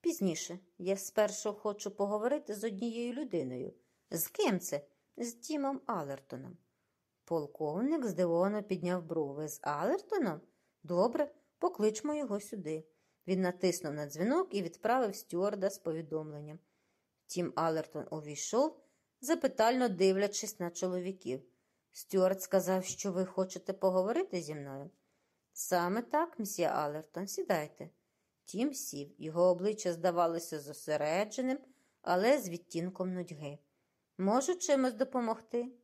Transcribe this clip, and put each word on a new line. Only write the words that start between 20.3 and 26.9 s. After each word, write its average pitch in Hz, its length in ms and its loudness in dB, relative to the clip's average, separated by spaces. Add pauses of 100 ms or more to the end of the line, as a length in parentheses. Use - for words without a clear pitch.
на 175 120 -2
чоловіків. 180 680 -4 (500)
«Стюарт 190 500 2
сказав, 185 440 2
що - 260 -4
ви 185 140 2
хочете 185 480 -4
поговорити 190 680 2
зі 151 140 -8
мною?» 139 340 -10 (640)
«Саме 180 480 0
так, 311 380 0
мсьє 196 280 0
Алертон, 151 600 -2